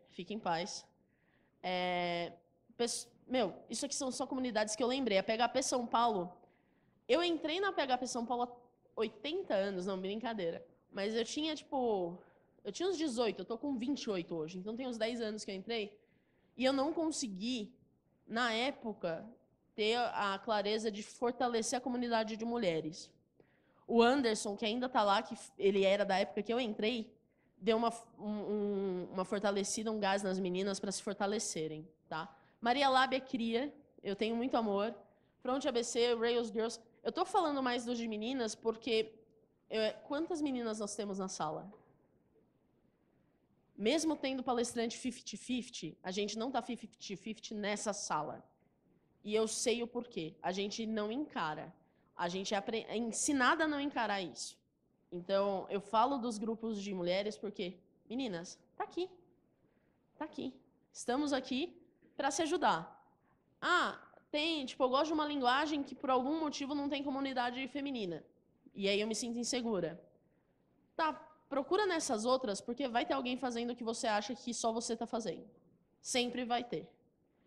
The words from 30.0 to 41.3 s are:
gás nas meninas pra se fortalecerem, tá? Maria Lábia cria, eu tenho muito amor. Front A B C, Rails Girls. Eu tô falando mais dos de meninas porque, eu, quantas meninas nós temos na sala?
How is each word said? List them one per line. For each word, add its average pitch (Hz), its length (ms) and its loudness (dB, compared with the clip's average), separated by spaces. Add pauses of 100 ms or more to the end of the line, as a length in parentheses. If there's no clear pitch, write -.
gás 202 240 2
nas 190 160 0
meninas 190 400 0
pra 202 100 -4
se - 120 -4
fortalecerem, 190 840 -2 (220)
tá? 160 260 -8 (260)
Maria 254 280 4
Lábia 262 320 6
cria, 240 520 -2 (300)
eu 196 140 -2
tenho 220 180 0
muito 247 220 0
amor. 214 360 2 (480)
Front 269 260 -2
A 277 40 0
B 233 140 2
C, 240 300 2
Rails 233 340 2
Girls. 220 320 -2 (240)
Eu 220 80 0
tô 339 120 2
falando 311 380 2
mais 247 220 0
dos 240 140 -2
de 233 100 -2
meninas 220 480 -2
porque, 220 580 0 (560)
eu, 214 220 2 (160)
quantas 311 340 -2
meninas 240 380 0
nós 202 160 -6
temos 202 240 -4
na 190 80 -2
sala? 160 440 -4 (2000)